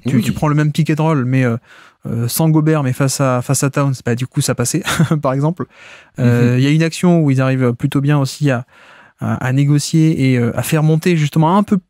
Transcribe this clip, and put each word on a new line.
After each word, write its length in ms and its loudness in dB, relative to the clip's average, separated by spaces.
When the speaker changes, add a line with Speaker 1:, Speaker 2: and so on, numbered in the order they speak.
Speaker 1:
tu, 100 0
Speaker 2:
Oui. 60 4
Speaker 1:
tu 80 -2
prends 160 -2
le 80 2
même 160 2
pick 180 0
and 140 0
roll, 220 0
mais, 180 0
euh, 140 0
euh, 200 -4
sans 220 0
Gobert, 340 2
mais 100 -2
face 280 -2
à, 200 0
face 220 -2
à 60 0
Towns, 240 0
bah, 100 0
du 120 -4
coup, 140 -4
ça 140 -2
passait, 280 -4
<laughs> 200 0
par 120 0
exemple. 320 -2
Euh, 340 2
Speaker 2:
Mhm. 60 2
Speaker 1:
il 40 2
y 40 2
a 40 2
une 120 2
action 380 0
où 100 2
ils 100 0
arrivent 320 0
plutôt 280 -2
bien 180 2
aussi 320 -2
à, 140 -4
à, 160 -4
à 80 -2
négocier 760 2
et, 80 2
euh, 180 0
à 60 -2
faire 200 0
monter 340 2
justement 400 2
un 60 4
peu, 160 0